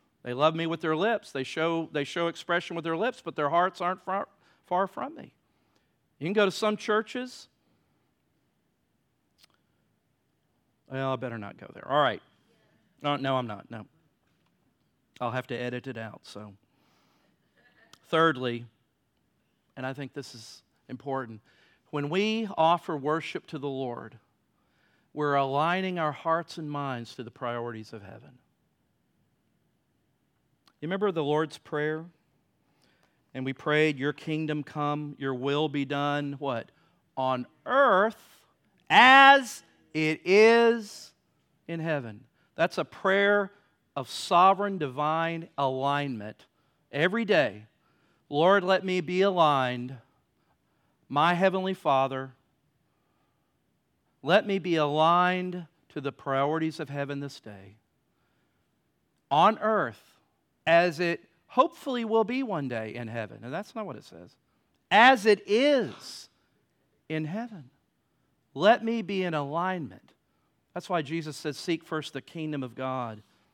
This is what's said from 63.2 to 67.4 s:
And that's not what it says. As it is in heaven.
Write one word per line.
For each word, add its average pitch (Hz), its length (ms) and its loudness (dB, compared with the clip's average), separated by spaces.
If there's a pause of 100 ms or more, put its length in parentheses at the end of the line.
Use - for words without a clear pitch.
And 123 100 -12
that's 190 220 -10
not 220 100 -8
what 139 120 -10
it - 80 -20
says. - 320 -20 (560)
As 226 340 6
it 208 180 6
is 233 840 0 (800)
in 156 160 -6
heaven. 185 460 -10 (840)